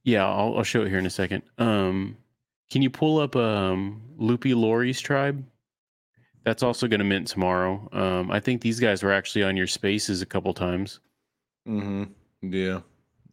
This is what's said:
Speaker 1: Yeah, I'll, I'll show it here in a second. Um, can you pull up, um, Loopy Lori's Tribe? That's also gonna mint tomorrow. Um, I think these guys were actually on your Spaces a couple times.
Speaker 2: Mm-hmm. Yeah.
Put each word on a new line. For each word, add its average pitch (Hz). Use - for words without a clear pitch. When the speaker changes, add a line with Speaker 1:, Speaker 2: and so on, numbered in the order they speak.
Speaker 1:
Yeah, 104
I'll, 104
I'll 117
show 117
it 104
here 95
in 92
a 92
second. 95
Um, 101
can 135
you 131
pull 156
up, 139
um, 101
Loopy 120
Lori's 117
Tribe? 139
That's 113
also 123
gonna 104
mint 98
tomorrow. 92
Um, 92
I 101
think 127
these 113
guys 104
were 98
actually 98
on 95
your 92
Spaces 101
a 95
couple 92
times. 90
Speaker 2:
Mm-hmm. 101
Yeah. 92